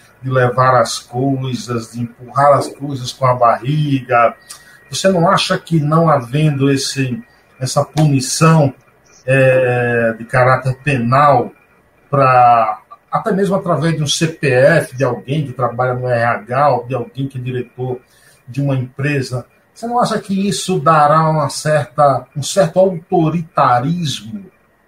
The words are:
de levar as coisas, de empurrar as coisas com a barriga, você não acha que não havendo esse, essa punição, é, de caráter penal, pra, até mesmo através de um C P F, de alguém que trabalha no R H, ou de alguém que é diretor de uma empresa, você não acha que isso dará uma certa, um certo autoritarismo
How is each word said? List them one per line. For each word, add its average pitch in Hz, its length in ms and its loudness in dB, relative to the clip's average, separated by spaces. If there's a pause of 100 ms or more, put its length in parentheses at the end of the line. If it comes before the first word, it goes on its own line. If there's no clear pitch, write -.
(240)
de 131 60 -8
levar 127 520 2
as - 160 -4
coisas, 127 920 -6
de 120 100 -10
empurrar 131 560 0
as - 100 -4
coisas 135 460 -10
com 131 140 -2
a 123 80 2
barriga, 120 1000 0 (540)
você 139 200 -2
não 180 200 2
acha 185 300 0
que 165 200 -2
não 160 300 2
havendo 139 640 0
esse, 127 500 -4 (380)
essa 131 260 -2
punição, 147 880 2 (520)
é, 123 920 2
de 113 80 -14
caráter 127 580 0
penal, 135 680 2 (580)
pra, 123 720 4 (300)
até 151 200 -2
mesmo 190 240 0
através 165 400 -2
de 147 60 -4
um 143 60 -2
C 165 200 0
P 156 220 -4
F, 135 480 2
de 135 60 -2
alguém 135 420 -2
que - 80 -10
trabalha 123 400 -2
no 127 140 -6
R 117 160 0
H, 117 520 0
ou 120 100 -6
de 127 100 -6
alguém 135 320 -6
que 131 100 -12
é 123 40 -10
diretor 127 580 -8 (480)
de 123 120 -10
uma 139 160 0
empresa, 131 680 -4 (320)
você - 80 -10
não 240 140 -2
acha 220 200 0
que 196 280 -4
isso 185 320 -2
dará 156 500 4
uma 156 200 0
certa, 143 760 0 (100)
um 143 60 -6
certo 170 380 0
autoritarismo 151 1700 0 (420)